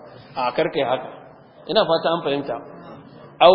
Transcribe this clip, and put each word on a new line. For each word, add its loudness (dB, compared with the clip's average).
A -2
karka 0
yi 0
haka. -4
Ina 0
fata 0
an -8
fahimta. -4
Aw 8